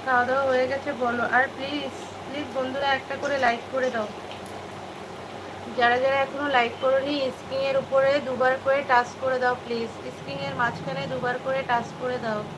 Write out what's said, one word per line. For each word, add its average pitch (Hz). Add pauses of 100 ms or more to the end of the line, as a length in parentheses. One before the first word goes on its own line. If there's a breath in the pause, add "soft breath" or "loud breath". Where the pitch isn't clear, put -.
খাওয়া 247
দাওয়া 269
হয়ে 254
গেছে 277 (140)
বলো। 240 (120)
আর 254 (100)
প্লিজ, 277 (320)
প্লিজ 277 (100)
বন্ধুরা 269
একটা 269
করে 285 (100)
লাইক 233 (100)
করে 254
দাও, 214 (1700)
যারা 240
যারা 269
এখনো 277 (120)
লাইক 233 (100)
করোনি, 269 (220)
স্ক্রিনের 269
উপরে 269 (160)
দুবার 254 (120)
করে 269 (120)
টাচ 240 (120)
করে 262
দাও 247
প্লিজ, 233 (280)
স্ক্রিনের 277
মাঝখানে 262 (120)
দুবার 247 (100)
করে 269 (100)
টাচ 240 (140)
করে 254
দাও। 214 (160)